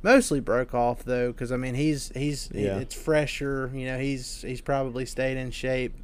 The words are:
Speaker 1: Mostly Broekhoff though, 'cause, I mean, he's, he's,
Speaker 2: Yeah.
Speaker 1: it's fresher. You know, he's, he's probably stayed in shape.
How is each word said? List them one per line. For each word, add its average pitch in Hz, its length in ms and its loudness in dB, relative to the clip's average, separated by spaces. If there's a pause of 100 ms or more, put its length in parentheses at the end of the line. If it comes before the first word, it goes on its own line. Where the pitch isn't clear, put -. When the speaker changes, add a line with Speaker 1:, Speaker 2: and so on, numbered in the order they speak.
Speaker 1:
Mostly 208 400 8
Broekhoff 120 600 2
though, 123 300 0
'cause, 120 180 -6
I 127 60 0
mean, 127 180 -4
he's, 147 400 0
he's, 139 380 -2
Speaker 2:
Yeah. 98 240 0
Speaker 1:
it's - 180 -6
fresher. 139 760 0
You 131 140 -6
know, 131 120 -4
he's, 135 420 -4
he's 123 200 -8
probably 131 440 -2
stayed 131 320 -2
in 127 140 -4
shape. 127 420 -2 (100)